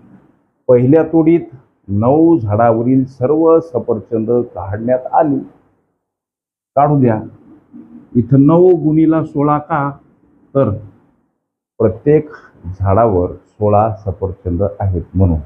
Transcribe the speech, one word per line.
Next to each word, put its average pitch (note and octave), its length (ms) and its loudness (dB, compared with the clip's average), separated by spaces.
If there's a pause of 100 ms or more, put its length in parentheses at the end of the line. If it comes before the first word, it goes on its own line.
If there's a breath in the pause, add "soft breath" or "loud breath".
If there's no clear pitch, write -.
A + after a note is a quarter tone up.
(680)
पहिल्या C3 340 4
तोडीत E3 440 0 (420)
नऊ C#3 500 2
झाडावरील A#2 640 0
सर्व D#3 560 0
सफरचंद A2+ 680 -6 (240)
काढण्यात A2 580 -4
आली. D3+ 260 0 (1400)
काढू C#3+ 240 2
द्या. A2+ 200 0 (960)
इथं C3+ 300 2
नऊ E3+ 200 4 (100)
गुणिला D#3 480 0
सोळा D3 340 -2
का? D3 320 -6 (640)
तर C3+ 160 0 (1120)
प्रत्येक D3 480 0 (380)
झाडावर G2 680 0
सोळा G#2 600 -2
सफरचंद F2+ 680 -8 (180)
आहेत F#2 220 -4 (120)
म्हणून. F2 320 0